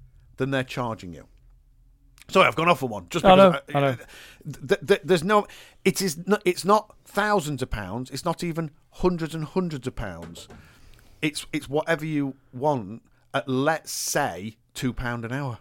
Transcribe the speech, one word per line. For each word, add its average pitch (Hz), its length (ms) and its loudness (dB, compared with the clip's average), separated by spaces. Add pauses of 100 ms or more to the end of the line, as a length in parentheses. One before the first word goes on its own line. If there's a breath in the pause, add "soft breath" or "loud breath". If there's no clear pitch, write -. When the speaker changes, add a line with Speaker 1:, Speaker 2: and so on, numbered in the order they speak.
(380)
Speaker 1:
than 135 140 -2
they're 135 120 0
charging 113 500 -8
you. - 140 -20 (1000)
Sorry, 185 180 6
I've 120 80 0
gone 165 140 2
off 170 120 4
on 131 80 -4
one. 98 200 -10
Just 170 160 -4
Speaker 2:
I 190 100 10
Speaker 1:
because 190 180 10
Speaker 2:
know, 143 60 -4 (140)
Speaker 1:
I, 143 40 0
Speaker 2:
I 143 40 4 (100)
know. 120 60 -6
Speaker 1:
th-, - 720 -16
th-, 190 180 0
th-, 190 160 4
there's 165 200 2
no, 208 240 2 (360 soft breath)
it - 180 2
is 170 240 -2
not, 202 200 2
it's 180 180 0
not 208 400 2
thousands 190 580 -2
of 123 80 -4
pounds. 107 400 -6
It's 139 140 -10
not 165 180 -4
even 165 300 -6 (200)
hundreds 165 440 -2
and 160 80 -6
hundreds 156 420 -4
of 123 120 -6
pounds. 85 500 -12 (760 soft breath)
It's, - 300 -4
it's 139 160 -6
whatever 156 380 -2
you 143 300 -4 (180)
want 123 480 -4 (320)
at, 139 160 -4
let's 143 420 -2
say, 110 640 -4 (180)
two 123 200 -4
pound 120 320 -6
an 113 80 -8
hour. 131 280 -8